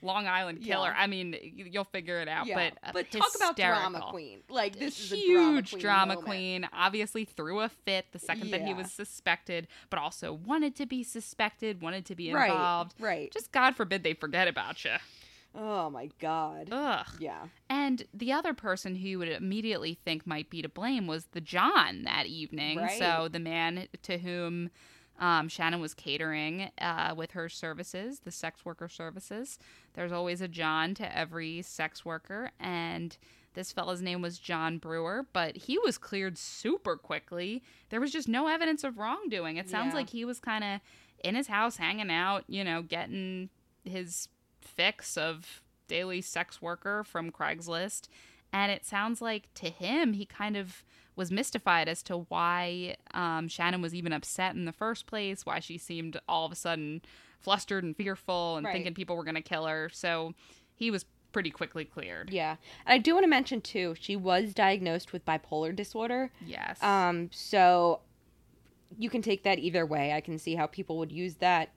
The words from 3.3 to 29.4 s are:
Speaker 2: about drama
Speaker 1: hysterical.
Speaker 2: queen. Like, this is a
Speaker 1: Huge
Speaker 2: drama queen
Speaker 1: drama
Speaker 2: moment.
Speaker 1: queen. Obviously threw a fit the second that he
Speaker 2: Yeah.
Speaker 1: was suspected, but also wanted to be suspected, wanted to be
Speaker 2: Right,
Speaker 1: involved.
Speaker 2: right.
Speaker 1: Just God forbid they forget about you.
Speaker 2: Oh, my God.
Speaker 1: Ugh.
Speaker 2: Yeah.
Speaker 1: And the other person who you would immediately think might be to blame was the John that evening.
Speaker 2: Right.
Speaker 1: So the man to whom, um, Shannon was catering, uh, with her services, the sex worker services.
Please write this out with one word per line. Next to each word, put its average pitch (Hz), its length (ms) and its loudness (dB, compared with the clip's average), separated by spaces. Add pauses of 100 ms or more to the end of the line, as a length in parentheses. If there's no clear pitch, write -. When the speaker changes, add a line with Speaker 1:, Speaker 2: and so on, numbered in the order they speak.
Speaker 2:
about 370 200 2
drama 185 300 4 (120)
Speaker 1:
hysterical. - 140 -6
Speaker 2:
queen. 131 280 -10 (100)
Like, 208 280 0
this 285 220 -4
is 196 140 -6
a - 20 0
Speaker 1:
Huge 392 160 6
Speaker 2:
drama 311 400 8
queen 190 100 -8
Speaker 1:
drama 190 320 6
Speaker 2:
moment. 170 140 -4
Speaker 1:
queen. 185 460 -2
Obviously 208 520 2
threw 180 360 -4
a 226 80 0
fit 190 420 -2
the 175 80 -14
second 220 320 -4
that 185 100 0
he 208 80 -2
Speaker 2:
Yeah. 185 80 -2
Speaker 1:
was 185 140 -8
suspected, 175 760 -2 (220)
but 190 80 0
also 156 340 -4
wanted 262 440 0
to 285 100 -4
be 254 160 -4
suspected, 220 800 -4
wanted 170 240 -4
to - 100 -10
be 170 160 -4
Speaker 2:
Right, 262 200 6
Speaker 1:
involved. 175 480 2
Speaker 2:
right. 175 340 -2
Speaker 1:
Just - 180 -6
God 254 240 6
forbid 190 280 0
they 160 100 2
forget 160 340 2
about 131 380 -2
you. 113 60 0 (640)
Speaker 2:
Oh, 208 360 -2
my 135 180 -8 (100)
God. 156 520 -2
Speaker 1:
Ugh. 254 340 0 (140)
Speaker 2:
Yeah. 98 260 -6 (240)
Speaker 1:
And 269 420 2
the 233 220 -2
other 320 220 0
person 190 400 -2
who 185 120 -4
you 190 120 -2
would 170 100 -2
immediately 190 640 -2
think 160 320 -4
might 151 240 -4
be 165 140 -8
to 160 40 -6
blame 220 380 -2
was 160 220 -4
the 175 140 -8
John 180 640 2
that - 200 0
evening. 156 540 -4
Speaker 2:
Right. - 180 0
Speaker 1:
So 165 340 2
the 170 80 -4
man 165 480 -2 (140)
to 180 160 -4
whom, 175 540 -4 (480)
um, 170 300 4
Shannon 170 300 0
was 156 140 -6
catering, 156 800 -4 (100)
uh, 165 340 0
with 160 180 -8
her 170 160 -6
services, 180 720 -8
the 175 100 -14
sex - 340 -10
worker 170 240 -10
services. 190 680 -10 (340)